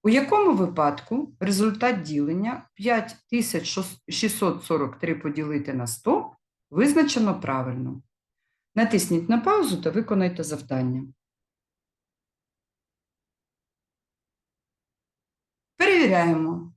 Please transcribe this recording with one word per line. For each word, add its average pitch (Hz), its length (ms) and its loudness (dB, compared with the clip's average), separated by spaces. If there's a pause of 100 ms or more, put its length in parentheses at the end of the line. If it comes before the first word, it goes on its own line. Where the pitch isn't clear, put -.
У 208 60 4
якому 285 460 4
випадку 175 840 -2
результат 202 600 0
ділення 151 720 -4
п'ять 226 420 -2 (120)
тисяч 233 500 -2 (300)
шістсот 190 560 -2
сорок 143 340 -2
три 165 160 -4
поділити 147 600 -6
на 123 120 -4
сто 311 500 -2 (340)
визначено 247 720 2
правильно? 127 640 -6 (720)
Натисніть 190 540 0
на 233 100 4
паузу 359 440 2
та 160 80 -2
виконайте 185 540 0
завдання. 131 600 -4 (4000)
Перевіряємо. 170 1000 2